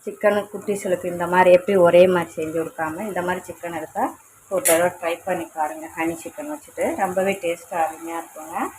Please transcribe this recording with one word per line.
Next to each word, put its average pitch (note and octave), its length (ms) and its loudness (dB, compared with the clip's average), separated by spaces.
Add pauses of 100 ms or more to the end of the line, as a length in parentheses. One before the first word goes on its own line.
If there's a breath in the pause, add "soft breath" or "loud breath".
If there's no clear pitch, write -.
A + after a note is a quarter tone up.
சிக்கன் G#3 320 0 (140)
குட்டீஸ்களுக்கு G3 600 -4
இந்த F3 200 -4
மாதிரி F3+ 240 8
எப்படி G3 180 2 (120)
ஒரே F3 140 8 (140)
மாதிரி E3 200 -2
செஞ்சு D#3 240 -6
கொடுக்காம, D#3+ 500 -6
இந்த F3+ 180 -4
மாதிரி F3+ 200 -4
சிக்கன் E3+ 320 -10
எடுத்தா F#3+ 240 -6 (500)
ஒரு F3+ 140 0
தடவை E3+ 220 4 (100)
ட்ரை E3+ 140 -6 (140)
பண்ணி F3 180 -4 (100)
பாருங்க. D#3 300 -6 (120)
ஹனி E3 260 -4
சிக்கன் D3+ 300 -12
வச்சுட்டு D#3+ 320 -8 (160)
ரொம்பவே F#3+ 320 -2 (100)
டேஸ்ட்டாக E3+ 420 -4
அருமையா E3 360 -10
இருக்குங்க. E3 340 -14 (240)